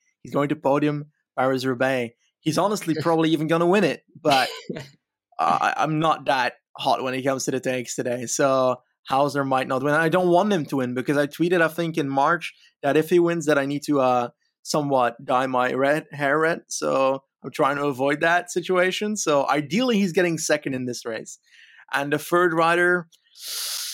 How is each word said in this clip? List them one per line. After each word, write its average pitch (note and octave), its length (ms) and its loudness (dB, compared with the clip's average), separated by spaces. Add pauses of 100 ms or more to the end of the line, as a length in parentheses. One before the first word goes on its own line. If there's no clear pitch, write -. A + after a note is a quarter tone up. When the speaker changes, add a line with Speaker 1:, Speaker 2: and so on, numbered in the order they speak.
(220)
Speaker 1:
He's B2 120 -10
going C#3+ 140 2
to D3 80 -2
podium D3 540 0 (280)
Paris-Roubaix. C3 760 0 (260)
He's D#3+ 180 -2
honestly F#3+ 360 0
Speaker 2:
<laughs> D#3 60 -4
Speaker 1:
probably D#3+ 300 2
even D#3 180 0
gonna E3 180 2
win F#3+ 180 4
it, C3+ 180 -2 (180)
but C#3 280 2 (220)
Speaker 2:
<laughs> - 680 -16
Speaker 1:
I, E2 380 2
I'm D3+ 220 0
not D3+ 280 0
that B2+ 280 0 (220)
hot C3+ 260 0
when B2+ 120 -4
it C3 80 -4
comes C3 220 -2
to - 60 -4
the C3 100 -2
takes B2+ 340 -4
today. B2 320 -4
So C3 500 2 (320)
Hauser C#3 360 0
might C3 240 0
not C3 140 -2
win. D3 120 2
I E3 140 2
don't F3+ 200 2
want F3+ 240 4
him E3 140 0
to C#3+ 100 -4
win B2+ 180 -2
because B2+ 220 -2
I D3 100 2
tweeted, E3+ 340 0
I E3 80 4
think, E3 280 -6
in D3 120 -2
March D3 460 0 (280)
that C#3 140 2
if D#3 140 2
he F3+ 80 6
wins, E3+ 280 2
that D3 120 4
I C#3 80 0
need C#3+ 180 -4
to, D3 160 2
uh, B2 280 2 (340)
somewhat C3+ 600 0
dye C3+ 220 0
my B2+ 260 0
red C#3+ 400 0
hair C#3+ 260 0
red. D#3+ 300 0
So C3+ 540 -2 (200)
I'm C#3 80 -12
trying C#3 260 0
to C#3+ 100 -2
avoid C#3+ 340 -2
that E3+ 300 0
situation. F#3 640 -2
So D3 320 0
ideally, F3+ 500 0
he's G3 140 0
getting F3 260 0
second D3+ 360 -2
in B2+ 100 -6
this A#2+ 200 -8
race. A#2 340 -10 (540)
And C#3+ 200 -2
the D3 60 2
third F3 340 2
rider, E3+ 560 2 (840)